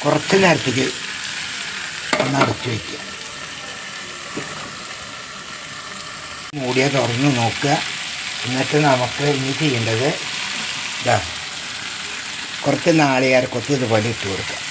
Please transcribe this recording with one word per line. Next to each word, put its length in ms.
കുറച്ച് 400
നേരത്തേക്ക് 420
ഒന്ന് 200
അടച്ചു 280
വയ്ക്കുക. 280
മൂടിയ 260
തുറന്ന് 340
നോക്കുക. 340
എന്നിട്ട് 320
നമുക്ക് 360
ഇനി 220
ചെയ്യേണ്ടത് 500
ഇതാ, 160
കുറച്ച് 280
നാളികേരക്കൊത്ത് 760
ഇതുപോലെ 360
ഇട്ട് 160
കൊടുക്കുക. 420